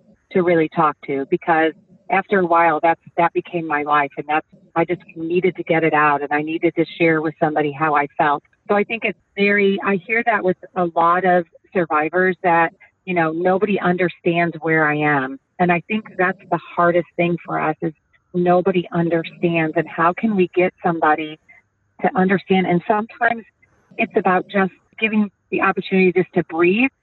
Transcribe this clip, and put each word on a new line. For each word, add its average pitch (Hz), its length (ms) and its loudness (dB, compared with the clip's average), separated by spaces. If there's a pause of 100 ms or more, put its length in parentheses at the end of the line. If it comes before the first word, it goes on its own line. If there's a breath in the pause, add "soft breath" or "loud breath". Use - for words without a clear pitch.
(320)
to 190 100 2
really 165 260 2
talk 151 380 0
to, 139 240 -4
because 160 440 0 (360)
after 196 300 0
a 180 60 2
while, 165 360 2
that's, 165 200 2 (160)
that 170 160 2
became 175 340 -4
my 147 160 -4
life, 147 340 0
and 143 100 -10
that's, 151 200 -2 (280)
I 170 80 0
just 175 180 -4 (140)
needed 170 420 -2
to 170 60 -10
get 160 200 0
it 156 100 0
out, 147 300 2
and 139 80 -8
I 147 100 0
needed 160 340 -2
to 160 100 0 (120)
share 160 240 2
with 156 180 -6
somebody 151 320 0
how 147 240 -2
I 143 120 0 (100)
felt. 147 240 0 (260)
So 208 60 -2
I 208 100 2
think 220 220 -6
it's 208 140 -6 (180)
very, 202 480 2
I 196 120 0
hear 226 280 -4
that 214 180 0
with 185 140 0 (180)
a 180 100 0 (100)
lot 170 280 2
of 180 220 2 (260)
survivors 175 720 0
that, 165 320 2 (320 soft breath)
you 185 80 -6
know, 160 180 0
nobody 185 480 0
understands 170 840 -2
where 160 260 2
I 151 100 -2
am. 143 420 -2 (200)
And 180 120 2
I 175 160 0
think 214 180 -4 (120)
that's 185 320 -2
the - 100 -2 (160)
hardest 175 400 2
thing 170 300 0
for 160 140 -6
us, 156 220 -2
is 165 120 -4 (400)
nobody 180 580 2
understands. 165 840 -2
And 156 100 0
how 170 260 0
can 220 220 -2
we 185 200 2
get 180 180 0 (100)
somebody 156 560 -2 (640 soft breath)
to - 140 0
understand? 185 520 2
And 175 200 0
sometimes 226 580 -2 (520)
it's 214 200 -4
about 185 300 0
just 196 260 -2 (260)
giving 214 320 0 (180)
the 196 120 -4
opportunity 190 500 2
just 175 220 -2
to 165 100 0
breathe 185 480 0 (120)